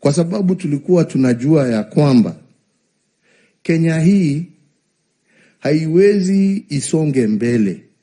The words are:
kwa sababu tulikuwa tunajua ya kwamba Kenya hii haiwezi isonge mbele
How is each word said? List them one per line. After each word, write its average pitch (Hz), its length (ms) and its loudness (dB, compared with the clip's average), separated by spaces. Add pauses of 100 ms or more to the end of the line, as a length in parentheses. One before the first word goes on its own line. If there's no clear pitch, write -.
kwa 143 120 0
sababu 180 420 -2
tulikuwa 165 500 -2
tunajua 131 640 0
ya 110 160 -2
kwamba 127 520 2 (1300)
Kenya 165 380 -2
hii 170 460 0 (1120)
haiwezi 196 1080 2
isonge 143 580 -2
mbele 107 580 -2 (180)